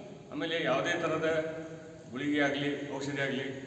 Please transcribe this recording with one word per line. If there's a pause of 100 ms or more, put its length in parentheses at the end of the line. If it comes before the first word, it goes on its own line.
(320)
ಆಮೇಲೆ
ಯಾವುದೇ (100)
ಥರದ (840)
ಗುಳಿಗೆ
ಆಗಲಿ,
ಔಷಧಿ
ಆಗಲಿ (200)